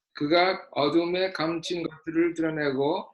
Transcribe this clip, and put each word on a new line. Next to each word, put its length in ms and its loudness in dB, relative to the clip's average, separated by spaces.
그가 580 2
어둠에 640 2
감춘 500 -4
것들을 520 -2
드러내고 800 -2